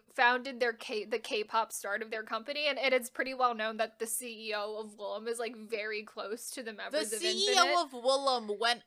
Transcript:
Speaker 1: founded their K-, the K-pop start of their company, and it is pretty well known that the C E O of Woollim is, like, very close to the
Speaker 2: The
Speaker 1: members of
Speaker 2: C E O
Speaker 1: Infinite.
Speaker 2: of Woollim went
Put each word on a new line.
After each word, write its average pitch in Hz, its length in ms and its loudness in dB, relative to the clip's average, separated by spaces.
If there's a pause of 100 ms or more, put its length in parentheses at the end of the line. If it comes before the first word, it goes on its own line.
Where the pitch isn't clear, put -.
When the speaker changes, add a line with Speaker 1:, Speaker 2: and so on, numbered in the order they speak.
(140)
Speaker 1:
founded 247 440 4
their 240 140 2
K-, 220 320 -6
the 220 140 -2
K-pop 220 520 0
start 202 300 -2
of 220 100 -8
their 220 120 -4
company, 254 440 -4
and 269 120 2
it 262 160 4
is 240 160 2
pretty 262 240 -2
well 247 200 4
known 220 220 -2
that 220 220 -2
the 226 80 -4
C 220 420 -6
E 208 60 -2
O 214 260 -4
of 214 160 -12
Woollim 208 320 -6
is, 233 100 -2
like, 240 160 -4
very 214 480 -4
close 208 500 -8
to 269 100 -8
the 220 80 -8
Speaker 2:
The 208 80 -10
Speaker 1:
members 214 340 -2
of 220 60 -2
Speaker 2:
C 349 140 0
E 392 260 4
O 349 80 8
Speaker 1:
Infinite. 349 160 4
Speaker 2:
of 285 100 -6
Woollim 247 640 2
went 226 280 2